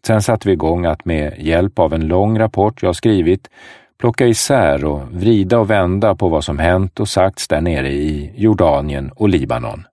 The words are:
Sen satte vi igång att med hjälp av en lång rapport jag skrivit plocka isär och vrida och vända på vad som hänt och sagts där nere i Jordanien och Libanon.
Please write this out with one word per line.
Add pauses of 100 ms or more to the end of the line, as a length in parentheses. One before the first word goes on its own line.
Sen
satte
vi
igång
att
med
hjälp
av
en
lång
rapport
jag
skrivit (480)
plocka
isär
och
vrida
och
vända
på
vad
som
hänt
och
sagts
där
nere
i
Jordanien
och
Libanon.